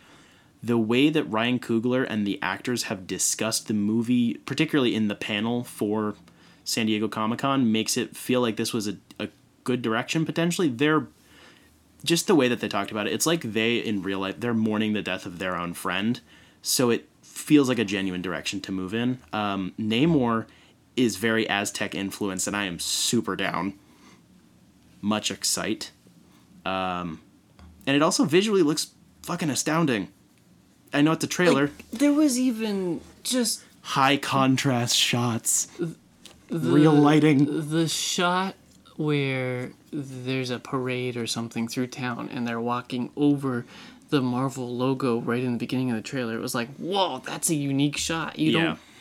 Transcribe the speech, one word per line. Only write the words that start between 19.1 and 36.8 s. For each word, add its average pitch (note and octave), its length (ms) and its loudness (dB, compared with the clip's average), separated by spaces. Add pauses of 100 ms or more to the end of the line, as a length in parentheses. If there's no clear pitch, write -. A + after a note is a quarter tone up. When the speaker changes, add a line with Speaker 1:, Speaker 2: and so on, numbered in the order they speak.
Speaker 1:
Um, G2 480 -4
Namor A#2 680 2 (480)
is A2+ 220 2
very A2+ 300 2
Aztec G2+ 460 -2
influenced, F#2+ 540 -4
and G2 80 -2
I G2+ 100 -2
am F2 140 -6
super - 560 -2
down. F#2+ 380 -2 (1300)
Much G#2+ 280 0
excite. F#2+ 640 -4 (760)
Um, F2+ 560 -4 (640)
and C#3 100 2
it C#3+ 60 4
also F3+ 240 4
visually F#3+ 380 4
looks D3 240 0 (340)
fucking F3 300 -4
astounding. C3+ 560 0 (840)
I C#3+ 80 4
know D#3 100 6
it's D#3+ 120 0
a C#3 40 0
trailer. C#3+ 400 4
Speaker 2:
Like, - 240 -12
there C#4+ 220 4
was C#4+ 260 4
even G#3+ 600 -2 (220)
just B3 380 -2 (200)
Speaker 1:
High C#3 360 2
contrast C3 800 2
shots. - 720 0 (100)
Speaker 2:
the, - 800 -10 (140)
Speaker 1:
Real D3+ 220 8